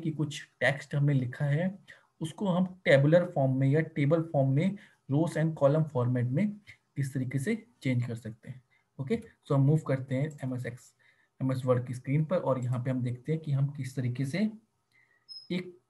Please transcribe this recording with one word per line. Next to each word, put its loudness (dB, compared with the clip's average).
कि -2
कुछ -4
text 0
हमने 2
लिखा -2
है, 0
उसको -4
हम 2
tabular 6
form 2
में 4
या 4
table 2
form 2
में, 0
rows 0
and 0
column 4
format 0
में 2
किस -4
तरीके -2
से -2
change 0
कर -6
सकते -12
हैं। -16
Okay, -4
so 2
हम 6
मूव 6
करते -2
हैं -2
एमएस -6
एक्स-, -14
एमएस -2
Word 2
की -6
स्क्रीन 0
पर -2
और -2
यहाँ -2
पे -2
हम -2
देखते -4
हैं -2
कि -4
हम 0
किस -10
तरीके -4
से -2
एक -6